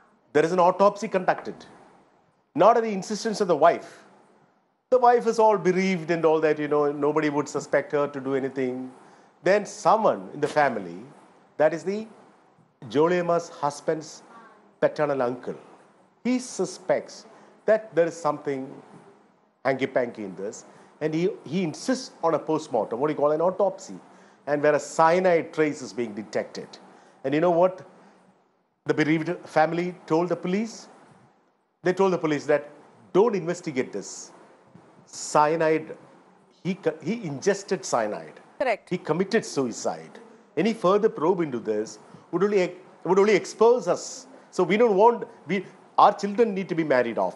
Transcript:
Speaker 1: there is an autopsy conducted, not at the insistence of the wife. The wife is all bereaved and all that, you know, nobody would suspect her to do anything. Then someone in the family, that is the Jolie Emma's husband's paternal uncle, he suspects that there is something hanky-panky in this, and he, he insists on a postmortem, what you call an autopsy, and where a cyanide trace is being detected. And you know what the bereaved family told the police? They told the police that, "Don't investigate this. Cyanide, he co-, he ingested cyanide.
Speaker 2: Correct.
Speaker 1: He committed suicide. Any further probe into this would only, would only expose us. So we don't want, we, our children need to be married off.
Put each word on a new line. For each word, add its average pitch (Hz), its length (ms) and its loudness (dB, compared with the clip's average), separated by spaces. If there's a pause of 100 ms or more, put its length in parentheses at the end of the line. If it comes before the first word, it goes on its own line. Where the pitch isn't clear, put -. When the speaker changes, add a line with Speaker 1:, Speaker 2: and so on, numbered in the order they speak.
(340)
Speaker 1:
there 156 120 4
is 165 60 0
an 180 80 2
autopsy 180 480 4
conducted, 175 480 -2 (1000)
not 208 220 6
at 226 60 0
the 226 80 -4
insistence 202 500 -4
of 196 60 -2
the 175 80 2
wife. 143 480 2 (880)
The 254 80 4
wife 240 280 4
is 226 120 0
all 214 180 6
bereaved 185 540 0
and 165 120 -2
all 160 180 4
that, 151 180 2
you 147 80 -4
know, 147 240 2
nobody 147 380 0
would 143 200 -2
suspect 139 420 -2
her 143 160 0
to 143 120 -10
do 135 160 -4
anything. 131 560 -4 (520)
Then 196 220 2
someone 156 680 0
in 147 80 -12
the 151 60 0
family, 110 500 -2 (600)
that 156 160 2
is 156 100 -8
the 208 240 -6 (840)
Jolie 160 300 2
Emma's 170 300 -2
husband's - 720 -6 (560)
paternal 143 420 0
uncle, 123 340 -4 (680)
he 247 160 0
suspects - 840 -6 (400)
that 220 300 0
there 165 100 4
is 160 100 -6
something 139 560 -4 (920)
hanky-panky 123 580 -2
in 95 120 -10
this, 98 300 -12 (360)
and 156 120 -4
he, 170 160 0 (140)
he 185 200 -4
insists - 480 -6 (120)
on 165 120 2
a 139 40 0
postmortem, 127 600 -2
what 151 100 0
you 147 60 -2
call 143 160 2
an 156 100 -2
autopsy, 185 540 -2 (500)
and 147 160 -2
where 147 140 4
a 139 40 2
cyanide 165 760 2
trace 156 280 -2
is 113 100 -14
being 110 220 -6
detected. 104 540 -8 (580)
And 135 80 -4
you 151 80 2
know 180 100 4
what 180 340 2 (1000)
the 151 80 0
bereaved 156 520 0
family 165 480 0 (120)
told 170 240 0
the 170 80 -2
police? 202 500 -4 (960)
They 180 80 0
told 185 220 2
the 165 40 0
police 147 280 -2
that, 143 240 0 (420)
"Don't 208 240 4
investigate 160 560 -4
this. - 400 -14 (760)
Cyanide, 156 920 0 (680)
he 185 120 -4
co-, 160 280 -4
he 233 220 -4
ingested 185 580 -4
cyanide. 101 560 -4 (200)
Speaker 2:
Correct. 240 300 -4
Speaker 1:
He 180 80 -2
committed 190 460 -2
suicide. 98 760 -6 (360)
Any 208 180 0
further 208 360 2
probe 170 320 0
into 127 180 -4
this 214 400 -4 (320)
would 170 120 -2
only, 202 320 0 (280)
would 185 160 2
only 208 160 6
expose 214 540 2
us. - 380 -4 (240)
So 180 120 0
we 175 140 2
don't 220 180 4
want, 226 320 4 (200)
we, 190 180 -2 (320)
our 180 160 8
children 202 400 0
need 185 160 -4
to 175 60 -4
be 160 100 0
married 123 320 2
off. 92 180 -2